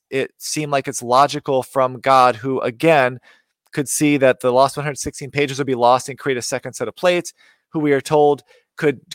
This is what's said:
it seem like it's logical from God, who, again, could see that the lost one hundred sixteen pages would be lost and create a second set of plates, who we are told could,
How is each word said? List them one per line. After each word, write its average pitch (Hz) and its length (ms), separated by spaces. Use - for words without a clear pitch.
it 131 280
seem 151 320
like 139 180
it's 127 140
logical 131 600
from 127 380
God, 127 360
who, 131 240
again, 127 580
could 143 160
see 147 300
that 127 220
the 127 120
lost 135 240
one 143 80
hundred 147 140
sixteen 143 320
pages 139 280
would 139 80
be 131 80
lost 120 340
and 127 100
create 131 200
a 113 40
second 127 320
set 113 140
of - 80
plates, 175 360
who 160 100
we 147 140
are 135 80
told 147 420
could, 143 240